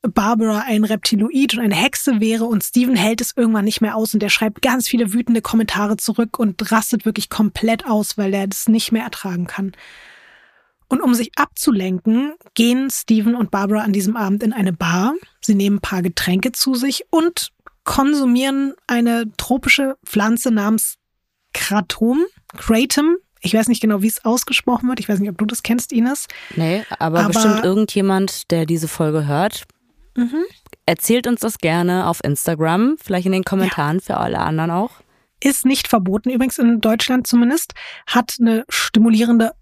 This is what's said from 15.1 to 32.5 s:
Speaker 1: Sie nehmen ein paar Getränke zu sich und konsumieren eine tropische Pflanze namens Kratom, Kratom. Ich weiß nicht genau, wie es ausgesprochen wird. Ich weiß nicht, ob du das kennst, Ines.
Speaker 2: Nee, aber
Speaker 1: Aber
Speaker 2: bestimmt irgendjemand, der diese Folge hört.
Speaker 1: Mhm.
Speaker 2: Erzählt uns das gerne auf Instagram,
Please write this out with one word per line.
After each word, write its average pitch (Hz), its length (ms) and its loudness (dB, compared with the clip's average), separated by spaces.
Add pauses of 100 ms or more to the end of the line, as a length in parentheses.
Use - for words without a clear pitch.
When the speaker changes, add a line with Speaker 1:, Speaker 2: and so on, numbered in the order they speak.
Speaker 1:
Sie 214 140 2
nehmen 202 220 2
ein 185 40 -2
paar 185 220 -4
Getränke 185 480 -2
zu 262 240 -2
sich 254 360 -2
und 339 420 0 (320)
konsumieren 277 880 2 (140)
eine 233 480 0
tropische 269 680 -2
Pflanze 220 460 0
namens 214 460 0 (560)
Kratom, 226 720 0 (320)
Kratom. 285 640 2 (220)
Ich - 140 -4
weiß 220 140 4
nicht 226 120 0
genau, 208 220 0
wie 220 60 2
es - 160 -4
ausgesprochen 240 640 0
wird. 254 100 -2
Ich - 100 -8
weiß 196 120 0
nicht, 202 100 -2
ob 170 80 -10
du 214 80 0
das 226 160 -6
kennst, - 300 -2
Ines. 247 340 0 (300)
Speaker 2:
Nee, 165 260 0 (160)
aber 165 220 0
Speaker 1:
Aber 202 80 2
Speaker 2:
bestimmt 214 340 2
irgendjemand, 196 880 0
der 165 160 0
diese 160 220 -2
Folge 151 400 -2
hört. 160 340 -2 (520)
Speaker 1:
Mhm. 247 280 -2 (420)
Speaker 2:
Erzählt 226 420 0
uns 240 140 -2
das 220 160 -4
gerne 175 500 0
auf 170 160 -4
Instagram, 165 800 0